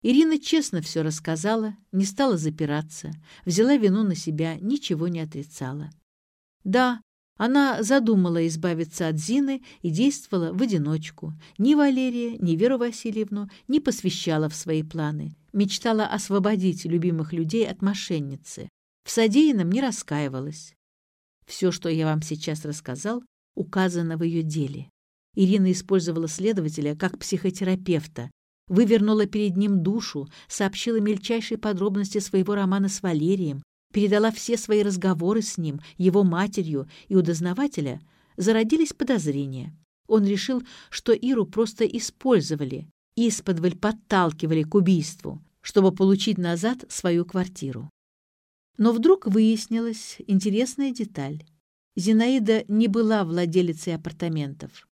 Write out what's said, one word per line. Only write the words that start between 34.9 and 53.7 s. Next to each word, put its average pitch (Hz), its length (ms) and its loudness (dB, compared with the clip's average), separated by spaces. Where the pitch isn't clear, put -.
с - 160 -8
ним, 147 220 -4
его 185 280 4
матерью, 170 640 -2
и 196 80 2
у 180 60 6
дознавателя 170 800 -2
зародились 220 560 2
подозрения. 139 840 -4
Он 220 200 4
решил, 226 360 0
что - 220 0
Иру 233 340 2
просто 220 380 -2
использовали, 151 1040 -2
исподволь 185 600 0
подталкивали 170 840 0
к 156 120 -6
убийству, 180 680 2
чтобы 190 320 4
получить 190 460 2
назад 180 500 -4
свою 175 360 0
квартиру. 151 680 -6
Но 226 140 6
вдруг 302 340 4
выяснилась 220 880 0
интересная 214 640 0
деталь. 151 520 -8
Зинаида 220 720 4
не 220 200 4
была 214 360 2
владелицей 170 720 0